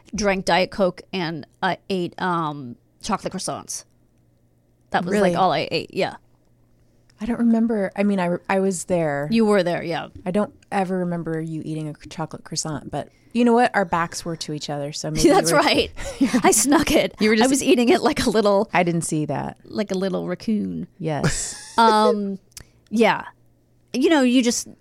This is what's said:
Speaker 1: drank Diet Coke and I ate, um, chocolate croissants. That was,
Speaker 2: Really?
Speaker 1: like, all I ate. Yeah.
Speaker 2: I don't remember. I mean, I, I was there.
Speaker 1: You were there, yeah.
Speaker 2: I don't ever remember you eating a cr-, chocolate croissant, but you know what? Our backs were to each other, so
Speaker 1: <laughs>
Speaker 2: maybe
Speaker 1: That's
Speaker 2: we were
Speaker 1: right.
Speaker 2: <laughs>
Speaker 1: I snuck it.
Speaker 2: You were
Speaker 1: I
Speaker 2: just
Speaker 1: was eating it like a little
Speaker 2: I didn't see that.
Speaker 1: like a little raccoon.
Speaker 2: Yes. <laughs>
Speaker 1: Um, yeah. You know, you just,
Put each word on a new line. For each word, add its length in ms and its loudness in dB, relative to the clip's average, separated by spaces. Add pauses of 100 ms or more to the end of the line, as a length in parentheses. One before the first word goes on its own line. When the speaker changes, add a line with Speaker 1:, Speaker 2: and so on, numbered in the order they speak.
(140)
Speaker 1:
drank 320 0
Diet 240 2
Coke 320 -2 (100)
and 340 -6 (160)
I 140 -2 (140)
ate, 300 -4
um, 560 -4 (260)
chocolate 320 -4
croissants. 500 -10 (1040)
That 140 0
was, 80 -4
Speaker 2:
Really? 200 4
Speaker 1:
like, 60 -2
all 140 2
I 180 -2
ate. 220 -6
Yeah. 240 -4 (1040)
Speaker 2:
I 60 -10
don't 120 -4
remember. 580 2
I 80 0
mean, 160 2
I, 160 0 (120)
I 120 2
was 240 0
there. 460 -2
Speaker 1:
You 140 4
were 180 4
there, 200 -2
yeah. 260 -6 (160)
Speaker 2:
I 60 -6
don't 240 -2 (180)
ever 260 -2
remember 420 -4
you 240 -8
eating 240 -8
a 60 -10
cr-, 140 -18
chocolate 360 -10
croissant, 460 -8
but 180 -8 (260)
you 100 4
know 80 6
what? 220 4
Our 100 2
backs 400 -4
were 120 -6
to 180 -8
each 160 -8
other, 220 -6
so 180 -8
Speaker 1:
<laughs> 0 -
Speaker 2:
maybe 180 4
Speaker 1:
That's 240 4
Speaker 2:
we 60 4
were 40 4
Speaker 1:
right. 280 2 (300)
Speaker 2:
<laughs> 0 - (240)
Speaker 1:
I 80 6
snuck 400 2
it. 280 2
Speaker 2:
You 80 4
were 60 4
Speaker 1:
I 40 2
Speaker 2:
just 120 4
Speaker 1:
was 120 0
eating 280 2
it 120 4
like 220 0
a 60 0
little 420 2
Speaker 2:
I 120 4
didn't 180 0
see 240 -4
that. 380 -6
Speaker 1:
like 260 -6
a 80 -4
little 280 -4
raccoon. 600 -4 (120)
Speaker 2:
Yes. 560 -4 (160)
<laughs> 80 -16
Speaker 1:
Um, 600 4 (520)
yeah. 360 2 (640)
You 180 2
know, 120 6
you 200 4
just, 240 0 (140)